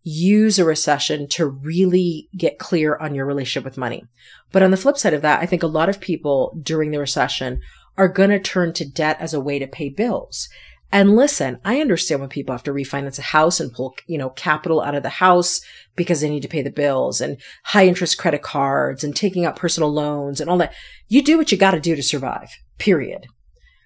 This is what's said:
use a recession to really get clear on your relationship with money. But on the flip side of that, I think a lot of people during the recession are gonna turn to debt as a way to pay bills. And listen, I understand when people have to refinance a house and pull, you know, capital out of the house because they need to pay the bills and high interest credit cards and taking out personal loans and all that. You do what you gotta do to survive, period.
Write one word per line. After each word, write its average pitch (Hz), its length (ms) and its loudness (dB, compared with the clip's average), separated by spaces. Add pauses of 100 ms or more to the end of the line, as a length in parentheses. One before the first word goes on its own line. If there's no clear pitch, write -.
use 196 540 2
a 185 60 4
recession 151 640 0
to 165 180 -2
really 170 920 0
get - 220 -2
clear 151 380 0
on 151 160 -6
your 135 120 -4
relationship 139 400 -4
with 127 120 -12
money. 123 260 -6 (500)
But 190 100 6
on 190 80 6
the 190 60 2
flip 190 200 2
side 175 160 2
of 147 100 -2
that, 151 180 2
I 170 60 -4
think 175 160 -2
a 165 40 0
lot 160 220 0
of 196 100 -2
people 147 640 -2
during 156 280 -2
the 147 80 -4
recession 131 600 -4 (380)
are 196 100 6
gonna 196 320 4
turn 180 320 -2
to 151 180 -8
debt 151 300 -2
as 165 140 -8
a 147 80 -2
way 143 180 -4
to 135 80 -6
pay - 220 -8
bills. 196 580 -6 (440)
And 202 240 6
listen, 190 480 2
I 247 180 0
understand 165 400 0
when 135 80 -10
people 131 240 -6
have 120 100 -10
to 143 100 -4
refinance 139 460 -6
a 135 40 -12
house 156 360 4
and 143 120 -6
pull, 127 220 -8 (140)
you 170 100 -4
know, 131 140 -6
capital 156 500 -2
out 143 140 -4
of 139 80 -4
the - 60 -6
house 180 500 2 (360)
because 170 260 0
they 151 80 -2
need 147 120 -4
to 135 60 -10
pay 151 160 -4
the 135 80 -6
bills 131 500 0
and 139 160 -6 (280)
high 196 220 6
interest 180 300 0
credit 147 240 -2
cards 139 640 -2
and 147 120 -4
taking 180 300 -2
out 156 100 -2
personal 160 380 0
loans 147 480 -4
and 151 80 -4
all 180 80 4
that. 170 160 2 (340)
You 254 140 4
do 302 160 4
what 320 140 2
you 170 80 2
gotta 190 200 4
do 165 160 0
to 139 60 -6
survive, - 480 -4 (300)
period. - 480 0 (580)